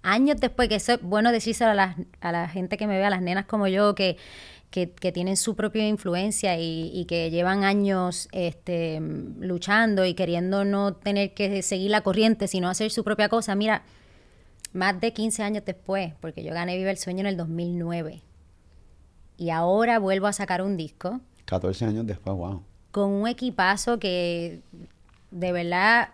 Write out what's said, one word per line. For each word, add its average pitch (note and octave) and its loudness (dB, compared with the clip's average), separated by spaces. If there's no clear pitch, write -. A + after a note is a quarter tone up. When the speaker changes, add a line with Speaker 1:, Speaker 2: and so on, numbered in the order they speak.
Speaker 1:
años B3+ 4
después, - 2
que G#3+ 2
eso A#3+ 2
es A#3+ -2
bueno G#3+ 2
decírselo A#3 2
a G#3 4
las, F#3+ 2
a E3+ -2
la E3+ -2
gente F#3 -4
que G#3+ -4
me G3 0
ve, F#3+ 2
a G#3 4
las F#3 0
nenas F#3 -2
como G#3 0
yo, G3+ 4
que, F3+ 2
que, F3 -2
que F3+ -4
tienen F#3 -2
su A3 -2
propia G#3+ 0
influencia G3 0
y, E3 -4
y F3+ -4
que E3 -2
llevan F3+ 2
años, G3 0
este, E3 -4
luchando F#3 0
y F3+ 2
queriendo F3+ 0
no G3+ 0
tener G3+ 0
que G3 -2
seguir F#3+ -2
la G#3+ 4
corriente, A3 4
sino F3+ 0
hacer G#3+ -2
su A3 -2
propia G#3 2
cosa. A3 0
Mira, G#3+ 0
más F#3 0
de A3+ 0
quince A3 -2
años G#3 -4
después, F#3 -4
porque E3 -10
yo D#3+ -8
gané F3 -4
Viva F#3+ -2
el F#3+ -4
Sueño F#3 -4
en G3+ 0
el F#3+ -2
dos E3+ -4
mil F3 -2
nueve. E3+ -6
Y E3+ -4
ahora G3 4
vuelvo G3 2
a G#3 2
sacar F#3 -2
un G3 0
disco. F3+ -6
Speaker 2:
Catorce F#2 -2
años A2 0
después, G2 -6
wow. F2+ -6
Speaker 1:
Con G3+ 0
un G3+ -2
equipazo A#3 0
que, F3 -2
de F3+ -2
verdad F3+ 4